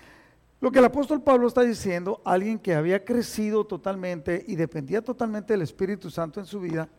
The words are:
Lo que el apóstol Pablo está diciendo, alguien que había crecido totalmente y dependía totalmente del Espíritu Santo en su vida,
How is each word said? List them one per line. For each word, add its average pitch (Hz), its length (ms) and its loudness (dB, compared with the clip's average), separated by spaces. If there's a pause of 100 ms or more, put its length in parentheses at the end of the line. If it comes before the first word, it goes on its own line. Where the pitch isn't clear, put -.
(600)
Lo 254 100 0
que 262 80 4
el 254 80 10
apóstol 269 340 0
Pablo 247 260 4
está 240 140 2
diciendo, 196 640 0
alguien 190 340 2
que 180 160 0
había 180 300 2
crecido 214 600 0
totalmente 180 840 -4
y 208 80 -6
dependía 160 460 -2
totalmente 226 500 -4
del 202 80 2
Espíritu 180 480 -4
Santo 165 320 -6
en 196 60 -12
su 202 120 -10
vida, 160 300 -4 (100)